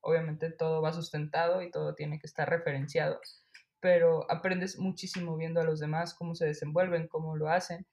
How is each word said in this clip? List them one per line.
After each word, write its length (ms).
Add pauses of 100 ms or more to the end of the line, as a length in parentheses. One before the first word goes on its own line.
Obviamente 500
todo 320
va 100
sustentado 680
y 80
todo 240
tiene 240
que 80
estar 220
referenciado, 720 (600)
pero 500
aprendes 480
muchísimo 580
viendo 240
a 40
los 160
demás 340
cómo 200
se 120
desenvuelven, 640
cómo 280
lo 140
hacen 420